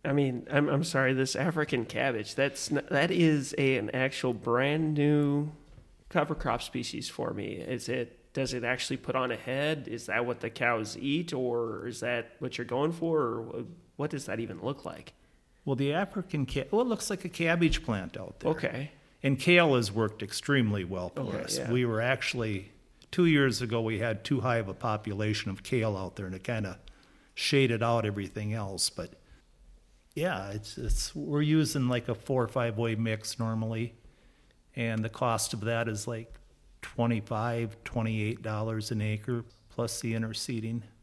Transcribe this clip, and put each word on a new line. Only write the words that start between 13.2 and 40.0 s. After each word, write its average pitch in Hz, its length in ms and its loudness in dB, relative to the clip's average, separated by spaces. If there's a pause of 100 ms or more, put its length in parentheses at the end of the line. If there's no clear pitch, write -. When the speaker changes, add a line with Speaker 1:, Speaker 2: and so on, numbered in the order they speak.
Speaker 1:
or 113 220 0
wh-, - 560 -12
what 147 120 -2
does 139 160 -6
that 101 120 -2
even 117 220 -6
look 131 240 -6
like? - 280 -12 (520)
Speaker 2:
Well, 139 100 0
the 139 180 2
African 175 540 -2
ca-, - 240 -4
well, 214 120 4
it 254 40 2
looks 233 240 -2
like 196 140 -6
a 180 40 -6
cabbage 170 560 2
plant 98 320 -2
out - 220 -10
there. - 140 0
Speaker 1:
Okay. 147 400 -2 (320)
Speaker 2:
And 139 160 4
kale 175 340 8
has 113 160 4
worked 107 320 0
extremely 107 640 2
well 90 240 -4
for 139 140 -8
Speaker 1:
Okay, 92 180 -4
Speaker 2:
us. - 180 -4
Speaker 1:
yeah. 127 140 -2
Speaker 2:
We 123 120 2
were 110 160 0
actually, 113 680 -2 (400)
two 180 160 4
years 139 340 6
ago, 117 200 0
we 113 180 -2
had 110 240 -2
too 135 200 0
high 120 160 2
of 104 100 -2
a 95 60 -8
population 107 760 -2
of 95 140 -8
kale 110 320 0
out 95 180 -6
there, 98 120 -8
and 92 80 -8
it 92 100 -12
kinda 104 340 -4 (560)
shaded 120 480 4
out 117 240 2
everything 104 460 -4
else. 98 360 -2
But - 260 -8 (1000)
yeah, 131 360 -2
it's, 104 280 -8
it's, - 360 0
we're 147 280 0
using, 151 460 4
like, 123 200 0
a 120 60 0
four 127 280 0
or 113 60 2
five 117 300 0
way 113 160 2
mix 110 440 -2
normally, 113 560 -2 (840)
and 113 280 0
the 107 60 -2
cost 113 420 0
of 113 100 -6
that 117 260 0
is, 104 180 -4
like, 117 260 -8 (480)
twenty-five, 117 1040 0
twenty-eight 110 580 -2
dollars 110 500 -4
an 110 100 0
acre 107 420 -2 (260)
plus 117 300 -4